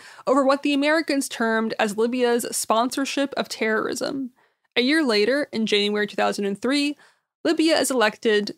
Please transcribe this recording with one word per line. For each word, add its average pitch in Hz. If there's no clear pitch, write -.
over 269
what 277
the 285
Americans 285
termed 226
as 214
Libya's 240
sponsorship 254
of 226
terrorism. 226
A -
year 294
later, 233
in 220
January 208
two 202
thousand 202
and 196
three, 285
Libya 320
is 269
elected 214